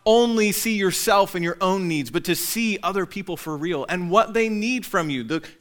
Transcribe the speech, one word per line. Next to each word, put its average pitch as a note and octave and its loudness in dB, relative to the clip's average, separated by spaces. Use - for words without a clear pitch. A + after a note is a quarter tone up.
only A3+ 6
see A3 0
yourself G3 2
and E3+ -2
your E3+ -2
own F#3+ 2
needs, D3 -2
but E3+ -4
to F3 0
see A3 -2
other F#3+ -2
people F3+ -8
for D#3 -6
real D3+ -4
and F3 -4
what G#3+ 2
they A3+ 2
need A3 -2
from E3+ -2
you, C3 -4
the D#3 -4